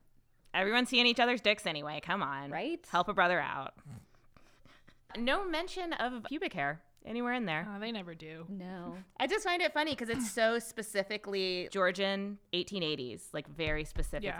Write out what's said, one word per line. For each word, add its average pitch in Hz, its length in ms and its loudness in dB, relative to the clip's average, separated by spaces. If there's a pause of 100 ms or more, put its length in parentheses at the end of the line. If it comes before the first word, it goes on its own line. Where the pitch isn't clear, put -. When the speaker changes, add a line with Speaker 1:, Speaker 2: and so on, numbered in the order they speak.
(540)
Speaker 1:
Everyone's 226 340 4
seeing 247 180 6
each 240 140 4
other's 247 200 4
dicks 208 260 2
anyway. 151 360 -4
Come 185 200 0
on. 139 280 -2
Speaker 2:
Right? 233 400 -4
Speaker 1:
Help 175 180 4
a - 60 0
brother 180 260 6
out. 135 340 -4 (1400)
No 269 280 2
mention 349 500 -2
of 240 300 -2
pubic 320 280 -4
hair 147 300 -2 (220)
anywhere 240 280 -2
in 240 140 -2
there. 160 280 -2
Speaker 3:
Oh, 196 60 -8
they 226 120 -6
never 180 220 -8
do. 160 340 -12
Speaker 2:
No. 180 480 -10 (220)
Speaker 1:
I 269 80 2
just 427 180 2
find 349 180 2
it 302 100 2
funny 302 240 2
'cause 233 140 -6
it's 233 200 -2
so 226 280 4
specifically 196 1120 -2
Georgian 196 680 2 (140)
eighteen 180 300 -2
eighties, 139 500 -4
like, 151 160 -6
very 156 360 0
specifically - 440 -2 (120)